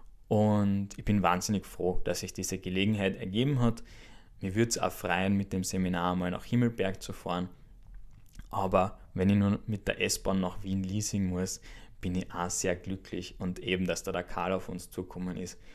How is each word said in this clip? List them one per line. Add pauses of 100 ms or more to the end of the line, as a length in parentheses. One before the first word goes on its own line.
(280)
Und
ich
bin
wahnsinnig
froh,
dass
sich
diese
Gelegenheit
ergeben
hat. (600)
Mir
würd's
auch
freuen,
mit
dem
Seminar
mal
nach
Himmelberg
zu
fahren. (1000)
Aber (140)
wenn
ich
nur
mit
der
S-Bahn
nach
Wien-Liesing
muss, (400)
bin
ich
auch
sehr
glücklich.
Und
eben,
dass
da
der
Karl
auf
uns
zukommen
ist, (160)